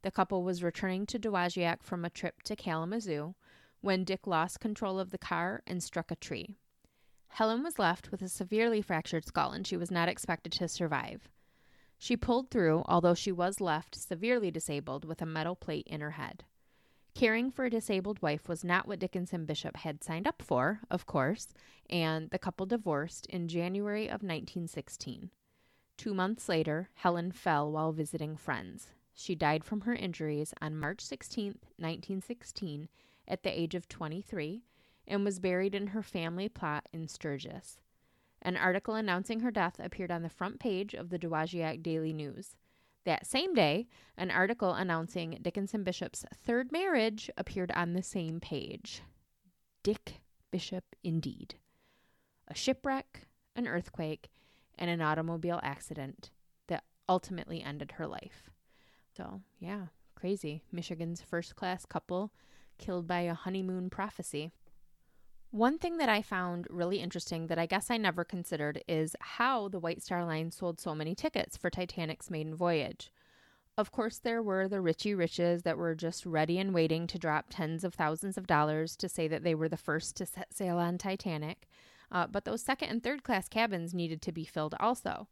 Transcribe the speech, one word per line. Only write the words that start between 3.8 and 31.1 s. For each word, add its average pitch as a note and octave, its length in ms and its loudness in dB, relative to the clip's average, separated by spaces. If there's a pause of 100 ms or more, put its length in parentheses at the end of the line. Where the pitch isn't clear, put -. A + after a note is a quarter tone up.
when F#3+ 240 4
Dick F#3+ 220 -2
lost E3+ 320 2
control G#3 400 0
of F#3 140 -2
the F#3 60 -6
car F3+ 480 0
and F3+ 160 -2
struck - 280 -4
a E3+ 60 -2
tree. - 400 -8 (720)
Helen A3+ 340 2
was D#4+ 160 -4
left F3+ 320 2
with F#3+ 100 -6
a F#3 80 -6
severely G#3+ 540 2
fractured D#3+ 420 0
skull, C3+ 280 2
and F#3+ 140 -6
she F#3+ 100 -2
was E3+ 140 -2
not E3+ 180 4
expected - 440 -2
to F3 160 0
survive. C3+ 600 -2 (680)
She - 200 2
pulled B3+ 340 2
through, E3+ 360 6
although F3 280 8
she F#3+ 180 0
was F3+ 280 2
left E3+ 340 0
severely G#3 560 0
disabled D3 540 -4
with D#3+ 180 -6
a D#3+ 40 -2
metal D#3+ 280 -2
plate D#3 320 -4
in D3+ 140 -6
her D3+ 100 -4
head. - 340 -8 (680)
Caring A#3 360 4
for C4 140 -2
a B3 60 4
disabled G#3 500 0
wife D3+ 280 0
was E3+ 160 -2
not F3 240 4
what G3 100 -4
Dickinson F#3 480 -2
Bishop - 300 -4
had D#3 260 -6
signed F3 240 -2
up - 160 -2
for, D3+ 380 2 (100)
of F3+ 160 0
course, D3+ 480 0 (340)
and D#3+ 420 0
the F#3 100 -2
couple F#3+ 260 -2
divorced F3 600 0
in F3 220 -2
January G3+ 640 0
of G#3 120 -4
nineteen E3+ 440 -4
sixteen. - 640 -10 (680)
Two G#3+ 160 -4
months F#3+ 360 0
later, D#3+ 460 2
Helen F3 360 2
fell D3+ 400 2
while D#3 220 2
visiting D#3 440 -2
friends. - 520 -6 (260)
She - 220 -4
died D#3 260 4
from G#3+ 200 -4
her A#3 120 0
injuries D#3 680 -2
on D#3 160 -4
March D3+ 260 -4
sixteenth, - 640 -8 (120)